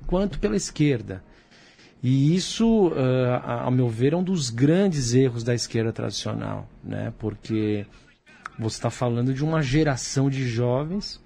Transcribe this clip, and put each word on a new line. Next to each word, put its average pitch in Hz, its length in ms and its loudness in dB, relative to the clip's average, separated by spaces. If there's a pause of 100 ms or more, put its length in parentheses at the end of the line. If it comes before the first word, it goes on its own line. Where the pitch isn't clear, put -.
quanto 190 320 0
pela 208 180 0
esquerda. 107 680 -2 (760)
E 135 340 4
isso, 214 580 2
é, 127 360 2 (120)
a-, 120 200 -4
ao 131 80 0
meu 127 180 2
ver, 120 240 2
é 170 60 2
um 185 40 0
dos 170 280 -2
grandes 143 640 2
erros 123 280 4
da 120 120 0
esquerda 113 360 -2
tradicional, 107 800 -6 (160)
né, 104 340 -6
porque 107 680 -2 (720)
você 110 200 -4
tá 120 120 -2
falando 123 420 0
de 135 100 -4
uma 156 200 0
geração 139 640 2
de 135 180 -2
jovens 123 800 -2